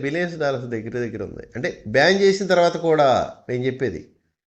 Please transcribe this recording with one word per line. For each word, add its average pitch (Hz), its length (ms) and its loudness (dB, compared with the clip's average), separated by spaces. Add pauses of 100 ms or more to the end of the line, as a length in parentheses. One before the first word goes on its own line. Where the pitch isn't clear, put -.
బిలియన్స్ 170 400 -4
డాలర్స్ 131 320 -2
దగ్గర 113 300 -6
దగ్గర 107 260 -8
ఉంది. - 240 -14
అంటే 139 160 -6 (260)
బ్యాన్ 170 280 6
చేసిన 196 300 2
తర్వాత 170 240 4 (100)
కూడా, 151 200 4 (420)
నేను 123 180 -4
చెప్పేది 123 340 -4 (500)